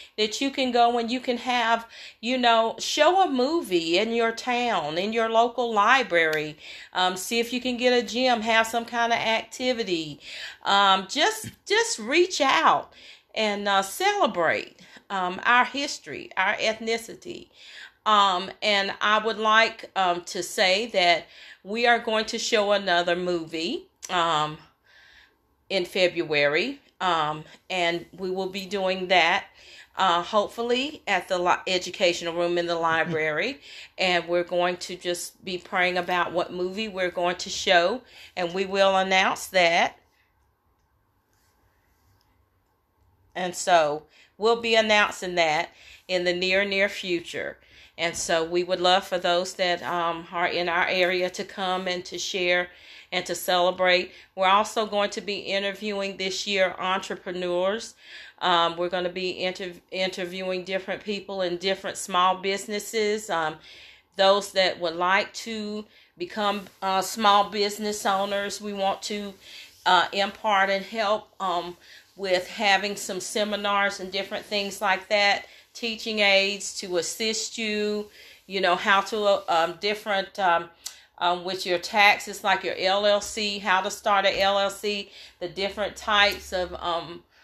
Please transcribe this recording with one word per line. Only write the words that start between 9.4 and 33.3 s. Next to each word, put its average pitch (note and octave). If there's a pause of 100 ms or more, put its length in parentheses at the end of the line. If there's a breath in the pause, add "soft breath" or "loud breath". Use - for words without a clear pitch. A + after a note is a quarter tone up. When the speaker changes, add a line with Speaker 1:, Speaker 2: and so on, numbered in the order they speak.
Speaker 1:
Um, G3
just, E4 (160)
just A4+
reach D4+
out C#4 (420 loud breath)
and, G#3
uh, G3
celebrate, G3 (300 loud breath)
um, F#3
our B3
history, B3
our F#3+
ethnicity. G#3+ (560 loud breath)
Um, G3 (100)
and G3
I G#3+
would G#3+
like, A3
um, F3
to F3+
say G3
that F3 (380 loud breath)
we A#3
are A#3
going A3
to A3+
show G#3
another F3+
movie, F3 (220)
um, D#3+ (1120 soft breath)
in F#3+
February, E3 (220)
um, D#3 (260 loud breath)
and E3+ (100)
we F#3
will F#3
be F#3+
doing F#3
that, F3+ (500 loud breath)
uh, F3
hopefully A#3+
at F#3
the F#3
li-, F3+ (100)
educational F3
room F3
in F3
the E3+
library. D#3+ (180)